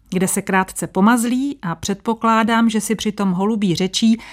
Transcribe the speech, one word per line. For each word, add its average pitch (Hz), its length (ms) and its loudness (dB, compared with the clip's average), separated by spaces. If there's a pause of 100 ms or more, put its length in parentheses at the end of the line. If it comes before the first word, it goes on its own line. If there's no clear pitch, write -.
kde 185 180 0
se 190 140 -4
krátce 185 460 -2
pomazlí 240 760 2
a 170 140 -6
předpokládám, 226 920 0
že 214 120 0
si 220 140 -2
přitom 208 360 -2
holubí 196 440 0
řečí 220 440 0 (140)